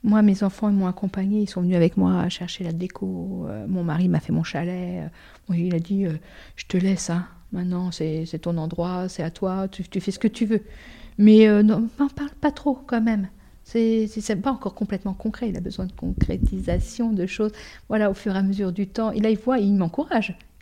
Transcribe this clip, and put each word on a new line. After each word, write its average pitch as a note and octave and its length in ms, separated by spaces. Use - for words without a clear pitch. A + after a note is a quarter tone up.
Moi, G#3+ 180
mes G3+ 220
enfants, G3 240
ils G3+ 80
m'ont F#3+ 100
accompagnée, F#3+ 560
ils G3 60
sont F3+ 140
venus F3+ 120
avec E3+ 220
moi F3+ 320
chercher - 340
la E3 100
déco, F3+ 760
euh, G#2 180
mon F#3 160
mari E3+ 260
m'a D#3+ 120
fait - 120
mon D#3+ 120
chalet, F3+ 580
euh, D#3+ 60
bon, F#3 60
il F3 200
a E3 60
dit, G3 260
euh, « E3 60
Je - 100
te - 100
laisse, F#3 340
hein, F3 160
maintenant, F3+ 400
c'est, D#3+ 360
c'est D#3+ 140
ton E3+ 180
endroit, F3+ 500
c'est F3+ 160
à D#3+ 60
toi, F#3+ 360
tu, F#3+ 160
tu - 180
fais - 120
ce - 80
que A3+ 80
tu - 160
veux. » G#3+ 180
Mais, G#3+ 280
euh, G#3 160
non, A3 260
n'en C#4 100
parle C#4+ 220
pas D4+ 120
trop, C#4+ 220
quand A#3 160
même. A3 260
C'est, A3+ 440
c'est, G#3+ 120
c'est G#3 160
pas G3+ 140
encore G#3+ 240
complètement G3 400
concret, A3 360
il F#3 60
a - 40
besoin F#3+ 260
de F#3 60
concrétisation, - 1200
de F#3 140
choses. G#3+ 260
Voilà, G#3+ 220
au G3 40
fur G3 200
et F#3+ 40
à G3 40
mesure F#3+ 300
du F#3+ 160
temps, A3 240
et G#3+ 80
là, A3 100
il G#3+ 80
voit, B3+ 200
il G3+ 160
m'encourage. G3 640